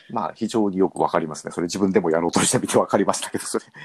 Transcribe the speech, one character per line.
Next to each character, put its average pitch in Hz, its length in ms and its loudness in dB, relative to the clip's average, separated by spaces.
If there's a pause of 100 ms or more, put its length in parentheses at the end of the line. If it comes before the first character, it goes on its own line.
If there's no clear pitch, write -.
(100)
ま 104 160 -4
あ、 - 80 -6
非 110 120 -4
常 107 220 2
に 92 80 -2
よ 95 140 4
く - 100 -10
わ 78 80 4
か 85 100 0
り 82 80 0
ま 78 100 -8
す - 100 -14
ね。 - 60 -10
そ - 80 -6
れ 85 40 0
自 87 140 -6
分 98 120 2
で 95 100 2
も 85 100 0
や 80 80 2
ろ 85 100 0
う 82 40 -2
と 98 80 2
し 90 100 2
て 127 80 0
み 98 100 -2
て - 80 -2
わ 98 100 4
か 110 120 0
り 95 80 2
ま 98 80 2
し - 80 -6
た - 80 -10
け - 80 -6
ど、 - 80 -8
そ - 120 -4
れ。 - 60 -6 (200)